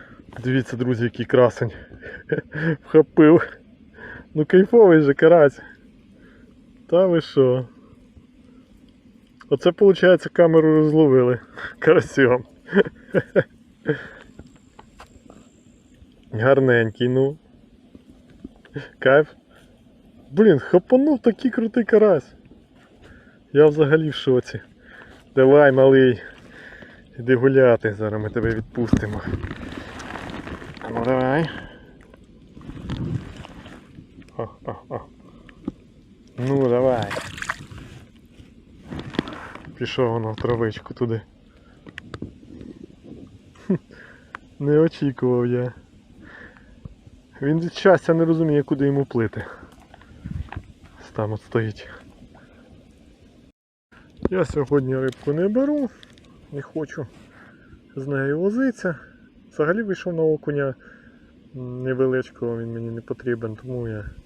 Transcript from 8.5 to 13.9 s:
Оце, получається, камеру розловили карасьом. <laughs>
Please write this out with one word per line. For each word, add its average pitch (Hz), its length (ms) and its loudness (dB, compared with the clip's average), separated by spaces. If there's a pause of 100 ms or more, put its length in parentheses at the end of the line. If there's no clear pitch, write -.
Оце, 165 220 0
получається, 185 580 4
камеру 160 460 4
розловили 143 640 4 (400)
карасьом. 135 720 2
<laughs> - 1080 -4 (2750)